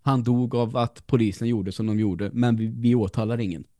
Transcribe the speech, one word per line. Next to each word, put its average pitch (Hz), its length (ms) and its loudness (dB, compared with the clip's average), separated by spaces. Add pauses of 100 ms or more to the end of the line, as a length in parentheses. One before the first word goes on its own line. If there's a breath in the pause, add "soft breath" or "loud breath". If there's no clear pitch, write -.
han 131 220 2
dog 123 320 2
av 120 220 0
att - 300 -4
polisen 113 400 2
gjorde 101 240 -2
som 110 160 -4
de 107 120 0
gjorde, 101 340 0
men 120 220 2
vi, 110 120 -2
vi 120 280 2
åtalar 113 440 0
ingen. 87 240 -6 (160)